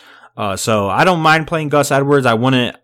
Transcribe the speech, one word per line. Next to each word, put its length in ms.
Uh, 200
so 320
I 160
don't 160
mind 280
playing 200
Gus 220
Edwards. 340
I 80
wouldn't 520